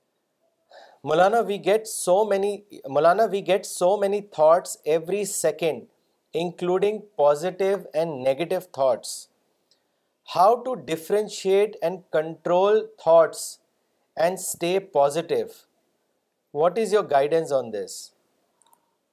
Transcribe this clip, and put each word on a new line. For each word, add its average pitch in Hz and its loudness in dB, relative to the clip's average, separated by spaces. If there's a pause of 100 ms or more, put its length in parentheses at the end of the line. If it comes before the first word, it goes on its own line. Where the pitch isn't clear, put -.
(1040)
"مولانا، 175 2
we 202 0 (120)
get 208 4 (320)
so 202 2
many، 196 -2 (320)
مولانا، 165 2
we 202 0 (120)
get 190 2 (240)
so 202 2
many 202 -2 (200)
thoughts 160 2
every 180 -4 (240)
second, 151 -2 (580)
including 180 -2 (220)
positive 180 0 (160)
and 147 -4
negative 160 -2
thoughts۔ - -2 (1120)
How 208 6
to 247 -6
differentiate 202 -2
and 190 -6 (200)
control 170 0
thoughts 165 2 (640)
and 175 0
stay 180 -4 (200)
positive? 143 0 (1040)
What 175 2
is 208 -2
your 202 2
guidance 143 0
on 120 -6
this?" 104 -10 (1040)